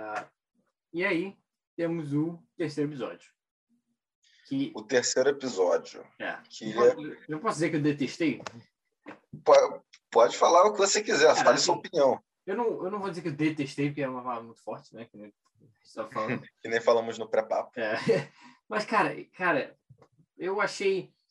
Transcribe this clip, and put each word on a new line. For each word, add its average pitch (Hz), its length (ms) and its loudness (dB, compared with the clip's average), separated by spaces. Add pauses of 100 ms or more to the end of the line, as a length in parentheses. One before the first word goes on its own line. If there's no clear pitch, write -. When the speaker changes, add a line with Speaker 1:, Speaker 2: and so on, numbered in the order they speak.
(920)
Speaker 1:
e 170 120 -4
aí, 196 320 -2 (380)
temos 165 380 -4
o 165 260 -2 (180)
terceiro 147 340 -4
episódio. 131 400 -12 (1160)
Que 139 280 -4
Speaker 2:
O 104 80 -10
terceiro 127 460 2
episódio. 123 760 0 (120)
Speaker 1:
É. - 200 -8 (100)
Speaker 2:
Que 110 240 -10
Speaker 1:
Eu 117 120 2
Speaker 2:
é 123 100 8
Speaker 1:
posso, 147 140 -10 (200)
eu 151 120 -8
posso 220 160 -2
dizer 156 140 -2
que 160 60 -2
eu 147 60 -2
detestei? 147 580 -2 (1040)
Speaker 2:
Po-, 139 380 6 (280)
pode 190 280 4
falar 170 280 6
o 214 60 2
que 208 60 -4
você 202 240 2
quiser, - 320 6
Speaker 1:
Cara, - 100 2
Speaker 2:
fale 120 140 6
sua - 160 0
Speaker 1:
assim, - 120 -4
Speaker 2:
opinião. 139 380 2 (220)
Speaker 1:
eu 196 100 -6
não, 233 100 -2 (180)
eu 185 60 -6
não 208 100 -6
vou 196 100 -6
dizer 170 100 -10
que 165 80 -8
eu 147 80 -6
detestei, 143 520 -2
porque 143 140 -8
é 131 60 -2
uma 127 140 -10
palavra 120 220 -8
muito 113 180 -20
forte, 110 320 -14
né? 110 100 -16
Que 107 140 -20
nem 107 80 -18 (340)
a - 40 -20
gente - 300 -20
tava - 160 -10
falando. - 300 -6
Speaker 2:
<laughs> - 120 -20 (100)
Que 113 60 -10
nem 113 120 0
falamos 117 380 2
no 110 100 -8
pré-papo. - 500 -2
Speaker 1:
É. 110 140 -2
<laughs> 160 400 0 (360)
Mas, 214 180 -4
cara, 185 280 0 (200)
cara, 170 440 -2 (580)
eu 190 240 -4
achei 190 520 -2 (180)